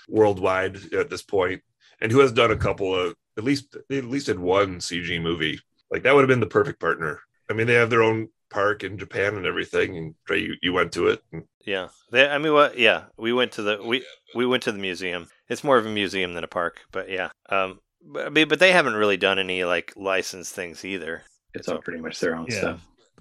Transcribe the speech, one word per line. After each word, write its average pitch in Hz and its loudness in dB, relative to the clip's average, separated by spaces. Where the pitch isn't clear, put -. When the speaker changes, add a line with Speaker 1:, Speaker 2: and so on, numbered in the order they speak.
Speaker 1:
worldwide 95 2
at 95 0
this 90 -8
point, 92 0
and 113 -2
who 131 6
has 135 6
done 117 6
a 104 2
couple 95 0
of, 90 -2
at 107 -8
least, 139 -2
they 139 -4
at 127 -6
least 139 -6
did 98 -2
one 92 2
C 87 -6
G 85 -4
movie. 78 -2
Like, - -4
that 131 6
would 139 8
have 131 6
been 127 6
the 107 2
perfect 98 0
partner. 80 -2
I 107 -2
mean, 113 0
they 120 4
have 117 6
their 117 6
own 113 2
park 104 0
in 95 -8
Japan 98 -2
and 90 -4
everything, 90 -2
and 80 -10
Trey, 90 0
you, 87 -6
you 90 0
went 85 2
to 87 0
it. 101 0
And 82 -12
Speaker 2:
Yeah. 95 -4
They, 131 -2
I 147 -4
mean, 151 -2
what? 135 2
Yeah, 98 2
we 113 -4
went 123 -2
to 110 -10
the, 104 -2
we, 120 -4
we 120 0
went 123 0
to 123 -4
the 101 -6
museum. 90 -8
It's 120 -8
more 139 4
of 110 -4
a - -6
museum 95 -2
than 82 -8
a 82 -10
park, 85 -4
but 95 -8
yeah. 92 -4
Um, 95 -2
but, 147 -8
I - -8
mean, 151 4
but 151 0
they 185 8
haven't 143 4
really 104 2
done 95 2
any, 92 -2
like, 87 -2
licensed 95 -4
things 87 -10
either. 82 -8
Speaker 3:
It's - -10
all 76 -4
pretty 82 -10
much 78 -10
their 82 -2
own 82 -10
Speaker 4:
Yeah. 110 -4
Speaker 3:
stuff. 85 -6